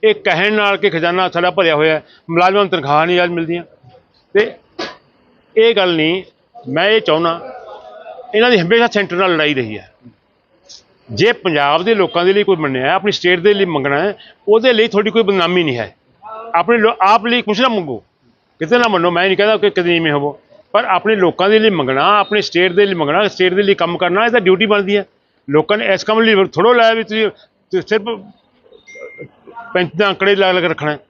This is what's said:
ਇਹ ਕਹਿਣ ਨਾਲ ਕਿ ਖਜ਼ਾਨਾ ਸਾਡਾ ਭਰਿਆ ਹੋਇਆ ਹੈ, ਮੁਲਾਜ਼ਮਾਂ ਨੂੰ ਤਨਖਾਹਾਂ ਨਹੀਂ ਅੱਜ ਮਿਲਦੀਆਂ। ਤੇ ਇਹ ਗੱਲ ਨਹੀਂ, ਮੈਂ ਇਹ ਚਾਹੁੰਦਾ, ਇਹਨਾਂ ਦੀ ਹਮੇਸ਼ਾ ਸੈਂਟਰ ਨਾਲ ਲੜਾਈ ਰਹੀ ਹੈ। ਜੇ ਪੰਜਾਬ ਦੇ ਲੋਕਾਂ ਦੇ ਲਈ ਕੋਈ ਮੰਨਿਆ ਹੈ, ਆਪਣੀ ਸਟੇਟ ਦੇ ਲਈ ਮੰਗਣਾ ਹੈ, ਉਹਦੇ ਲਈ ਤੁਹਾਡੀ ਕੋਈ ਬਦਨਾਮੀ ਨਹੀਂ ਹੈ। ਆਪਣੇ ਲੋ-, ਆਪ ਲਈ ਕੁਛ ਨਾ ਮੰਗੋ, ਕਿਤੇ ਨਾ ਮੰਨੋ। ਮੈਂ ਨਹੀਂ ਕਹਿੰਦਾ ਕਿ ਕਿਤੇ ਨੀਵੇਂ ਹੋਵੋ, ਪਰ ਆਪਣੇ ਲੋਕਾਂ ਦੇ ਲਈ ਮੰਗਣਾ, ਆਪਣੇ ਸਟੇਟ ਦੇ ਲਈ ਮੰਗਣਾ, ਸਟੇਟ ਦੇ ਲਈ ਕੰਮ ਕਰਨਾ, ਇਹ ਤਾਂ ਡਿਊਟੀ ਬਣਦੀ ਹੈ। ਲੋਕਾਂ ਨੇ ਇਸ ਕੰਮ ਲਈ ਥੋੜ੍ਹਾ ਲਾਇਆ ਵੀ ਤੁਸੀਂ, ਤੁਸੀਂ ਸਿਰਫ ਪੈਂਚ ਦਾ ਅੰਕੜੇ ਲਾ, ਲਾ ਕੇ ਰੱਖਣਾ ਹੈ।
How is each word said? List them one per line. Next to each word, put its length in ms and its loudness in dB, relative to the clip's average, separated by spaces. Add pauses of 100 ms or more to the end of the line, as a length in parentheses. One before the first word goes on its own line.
ਇਹ 120 2
ਕਹਿਣ 400 -2
ਨਾਲ 220 0
ਕਿ 140 -2
ਖਜ਼ਾਨਾ 380 -2
ਸਾਡਾ 220 -2
ਭਰਿਆ 260 0
ਹੋਇਆ 180 2
ਹੈ, 80 -6 (280)
ਮੁਲਾਜ਼ਮਾਂ 320 2
ਨੂੰ 80 -2
ਤਨਖਾਹਾਂ 360 0
ਨਹੀਂ 160 0
ਅੱਜ 80 0
ਮਿਲਦੀਆਂ। 320 -6 (720)
ਤੇ 160 2 (1040)
ਇਹ 180 4
ਗੱਲ 220 0
ਨਹੀਂ, 260 -2 (460)
ਮੈਂ 220 -2
ਇਹ 100 2
ਚਾਹੁੰਦਾ, 400 -2 (920)
ਇਹਨਾਂ 160 2
ਦੀ 80 4
ਹਮੇਸ਼ਾ 280 2
ਸੈਂਟਰ 300 -2
ਨਾਲ 180 2
ਲੜਾਈ 200 0
ਰਹੀ 240 -6
ਹੈ। 120 -20 (1160)
ਜੇ 240 0
ਪੰਜਾਬ 520 0
ਦੇ 100 2
ਲੋਕਾਂ 300 0
ਦੇ 80 2
ਲਈ 100 2
ਕੋਈ 140 0
ਮੰਨਿਆ 300 -2
ਹੈ, 60 2
ਆਪਣੀ 200 0
ਸਟੇਟ 280 0
ਦੇ 140 4
ਲਈ 100 0
ਮੰਗਣਾ 360 -2
ਹੈ, 160 -4 (320)
ਉਹਦੇ 240 4
ਲਈ 160 2
ਤੁਹਾਡੀ 220 -2
ਕੋਈ 120 0
ਬਦਨਾਮੀ 420 0
ਨਹੀਂ 140 -4
ਹੈ। 160 -8 (600)
ਆਪਣੇ 240 2
ਲੋ-, 220 2
ਆਪ 260 2
ਲਈ 160 0
ਕੁਛ 180 -2
ਨਾ 80 2
ਮੰਗੋ, 340 -4 (580)
ਕਿਤੇ 180 0
ਨਾ 100 2
ਮੰਨੋ। 220 0
ਮੈਂ 160 0
ਨਹੀਂ 100 0
ਕਹਿੰਦਾ 200 2
ਕਿ 140 2
ਕਿਤੇ 120 -2
ਨੀਵੇਂ 300 0
ਹੋਵੋ, 260 -4 (360)
ਪਰ 100 2
ਆਪਣੇ 320 0
ਲੋਕਾਂ 320 0
ਦੇ 100 4
ਲਈ 120 4
ਮੰਗਣਾ, 340 0 (140)
ਆਪਣੇ 220 -2
ਸਟੇਟ 320 0
ਦੇ 140 2
ਲਈ 80 -2
ਮੰਗਣਾ, 340 0
ਸਟੇਟ 260 0
ਦੇ 80 0
ਲਈ 120 2
ਕੰਮ 220 -4
ਕਰਨਾ, 300 0
ਇਹ 40 0
ਤਾਂ 100 2
ਡਿਊਟੀ 260 2
ਬਣਦੀ 300 0
ਹੈ। 80 -2 (440)
ਲੋਕਾਂ 300 0
ਨੇ 160 0
ਇਸ 100 -6
ਕੰਮ 160 0
ਲਈ 240 4 (100)
ਥੋੜ੍ਹਾ 180 4
ਲਾਇਆ 220 4
ਵੀ 80 -2
ਤੁਸੀਂ, 260 -2
ਤੁਸੀਂ 600 -8
ਸਿਰਫ 140 0 (1700)
ਪੈਂਚ 220 0
ਦਾ 120 2
ਅੰਕੜੇ 280 2
ਲਾ, 160 2
ਲਾ 80 2
ਕੇ 80 -2
ਰੱਖਣਾ 220 -4
ਹੈ। 80 -6 (120)